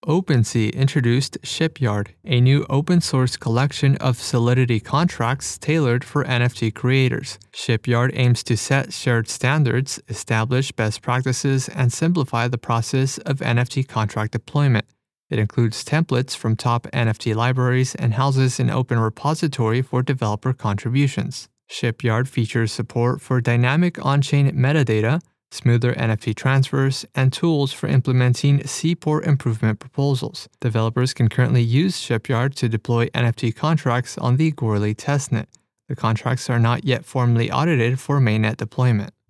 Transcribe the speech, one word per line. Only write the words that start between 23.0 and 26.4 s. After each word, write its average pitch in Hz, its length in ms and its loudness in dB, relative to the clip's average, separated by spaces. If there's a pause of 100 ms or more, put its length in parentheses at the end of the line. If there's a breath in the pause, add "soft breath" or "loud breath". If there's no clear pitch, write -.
for 127 220 0
dynamic 123 600 2
on-chain 139 480 2
metadata, 127 680 2 (320)
smoother 120 400 2
N 120 180 -2
F 107 100 -2
T 110 140 -4
transfers, 135 800 0